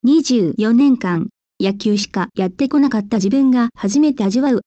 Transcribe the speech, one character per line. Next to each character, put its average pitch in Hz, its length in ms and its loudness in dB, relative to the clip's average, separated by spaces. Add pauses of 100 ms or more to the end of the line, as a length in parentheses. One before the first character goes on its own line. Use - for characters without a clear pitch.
二 285 200 2
十 208 340 0
四 214 180 0
年 262 220 4
間、 180 320 -4 (320)
野 196 140 0
球 208 240 -2
し 202 120 -6
か 185 240 -4
や 190 120 -2
っ 180 40 -4
て 269 200 -4
こ 294 80 0
な 277 100 2
か 226 120 -2
っ 208 80 -8
た 226 100 -2
自 190 100 0
分 269 220 2
が 247 240 2
初 208 260 -2
め 302 140 2
て 214 100 -4
味 196 160 0
わ 269 140 0
う - 120 -2